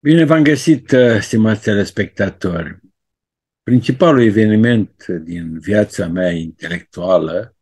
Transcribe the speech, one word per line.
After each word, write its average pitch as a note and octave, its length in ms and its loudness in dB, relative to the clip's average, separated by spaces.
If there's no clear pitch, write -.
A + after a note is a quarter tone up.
Bine E3 160 6
v-am D#3 180 4
găsit, C#3+ 480 0
uh, A#2+ 300 4
stimați A2 420 0
telespectatori. F#2 1160 -4
Principalul B2+ 600 2
eveniment G#2+ 840 0
din E2 520 -10
viața G2 480 -2
mea F2+ 240 -2
intelectuală E2+ 1300 -6